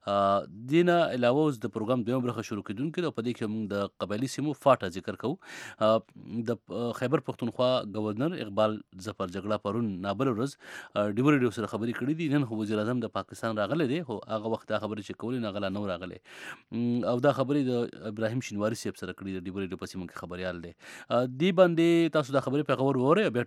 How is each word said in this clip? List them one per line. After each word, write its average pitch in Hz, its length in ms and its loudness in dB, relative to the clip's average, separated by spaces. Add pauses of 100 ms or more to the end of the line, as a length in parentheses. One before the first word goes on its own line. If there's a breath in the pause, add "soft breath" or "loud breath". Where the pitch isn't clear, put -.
(120)
آه، 98 340 4 (240)
دې 165 100 6 (100)
نه 175 60 6 (200)
علاوه 123 320 6
اوس 127 160 -2
د 113 100 -4
پروګرام 110 320 0
دویمه 123 200 0
برخه 113 240 -2
شروع 101 180 -4
کېدونکې 143 380 -4
ده، 139 120 -2
په 113 80 -4
دې 123 100 -2
کې 113 160 -4
موږ 110 120 -2 (100)
د - 0 - (300)
قبایلي 107 320 -2
سیمو 143 260 -2
فاټا 123 320 6
ذکر 95 300 -6
کوو. 147 120 -2 (520 loud breath)
آه، 110 100 6 (500)
د، 117 80 -2 (220)
آه، 120 100 -4 (120)
خیبر 131 280 0
پښتونخوا 123 400 -2 (300)
ګورنر 110 480 -2
اقبال 107 320 2 (300)
ظفر 98 260 -6
جګړه 104 220 -2 (120)
پرون 107 240 0 (140)
نابل 113 260 0
ورځ، 120 240 -2 (400 loud breath)
آه، 104 220 2
ډیوه 143 180 6
ریډیو 123 220 2
سره 104 160 -4
خبرې 113 260 -2
کړې 143 220 0
دي. 151 80 -2
نن 143 180 2
خو 110 140 -4
وزیر 107 220 0
اعظم 117 200 0
د 104 140 -8
پاکستان 107 420 -4
راغلی 127 320 0
دی، 170 160 -2
خو 104 140 -4
هغه 110 340 -2
وخت - 160 -14
دا 104 140 0
خبرې 104 180 -6
چې 98 160 -10
کولې، 123 240 -4
نو 101 80 -4
هغه 101 140 -2
لا 95 100 -2
نه 104 80 -4
و 95 80 -2
راغلی. 87 320 -8
م، - 880 -4
او 123 60 2 (100)
دا 127 100 4
خبرې 139 300 2
د 120 460 -2
ابراهیم 113 340 -2
شینواري 104 340 -2
صاحب - 220 -6
سره 90 80 -8
کړې 98 240 -8
دي، 92 100 -6
ډیوه 98 180 -4
ریډیو 90 200 -8
په - 100 -12
سیمه 92 160 -6
کې - 140 -18
خبریال 90 420 -6
دی. 85 80 -14
آه، - 500 -2 (160)
دې 185 100 6 (100)
باندې 170 580 6
تاسو 135 200 0
دا 127 100 0
خبرې 143 220 0
په 123 80 4
هغه 135 100 2
ور 135 140 2
واورئ 170 240 6
او 113 100 -2
بیا 120 100 0